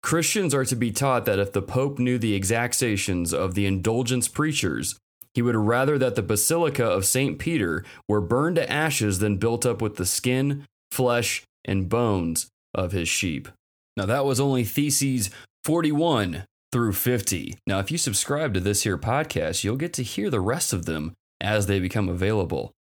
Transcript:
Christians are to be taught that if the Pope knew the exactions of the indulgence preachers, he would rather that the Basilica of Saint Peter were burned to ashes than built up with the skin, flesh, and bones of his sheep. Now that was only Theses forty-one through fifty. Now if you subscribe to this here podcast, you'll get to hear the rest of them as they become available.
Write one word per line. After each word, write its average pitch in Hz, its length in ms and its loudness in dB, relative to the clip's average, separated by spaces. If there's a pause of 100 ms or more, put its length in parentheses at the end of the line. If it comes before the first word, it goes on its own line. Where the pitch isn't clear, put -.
Christians 165 520 0
are 135 120 2
to 123 100 -2
be 117 160 0
taught 131 320 2
that 101 160 2
if 98 140 0
the 98 80 2
Pope 139 360 -2
knew 123 200 0
the 110 160 0
exactions 98 1000 0
of 90 200 0
the 101 120 2
indulgence 113 640 0
preachers, 120 720 -2 (340)
he 123 80 0
would 120 140 2
rather 120 420 4
that 131 180 0
the 117 60 0
Basilica 135 640 2
of 95 200 2
Saint 139 340 0
Peter 98 460 -2 (240)
were 104 100 4
burned 135 380 2
to 160 120 0
ashes 120 500 0
than 104 180 2
built 117 280 0
up 120 160 0
with 110 140 -2
the 90 100 -2
skin, 139 600 0 (260)
flesh, 120 520 0 (200)
and 95 240 0
bones 98 600 0 (280)
of 90 160 -2
his 85 160 -2
sheep. 78 400 -2 (480)
Now 98 120 -2
that 135 180 2
was 135 160 2
only 135 240 2
Theses 135 640 0 (340)
forty-one 151 800 2 (300)
through 117 180 2
fifty. 104 640 -2 (100)
Now 98 140 0
if 98 100 -4
you 165 80 -2
subscribe 143 580 -2
to 92 40 2
this 98 240 0
here 95 140 0
podcast, 107 680 -2
you'll 107 140 0
get 165 160 -6
to 131 100 -4
hear 202 260 -4
the 117 120 0
rest 120 320 -2
of 85 120 -2
them 80 280 -4 (260)
as 104 280 0
they 98 120 2
become 92 300 0
available. 90 720 -2